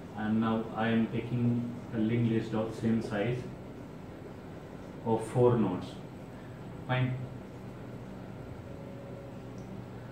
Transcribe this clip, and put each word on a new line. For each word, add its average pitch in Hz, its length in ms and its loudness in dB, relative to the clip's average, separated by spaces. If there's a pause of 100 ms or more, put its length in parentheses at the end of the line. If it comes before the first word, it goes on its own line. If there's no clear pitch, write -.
(160)
and 110 240 4
now 113 240 4 (100)
I 113 140 2
am 113 200 6
taking 120 640 2 (240)
a 113 40 2
linked 113 340 6
list 110 220 2
of 110 200 0
same 113 280 4
size 110 400 2 (1600)
of 113 180 4 (100)
four 120 260 8
nodes. 92 300 2 (1000)
Fine. 127 260 4 (3000)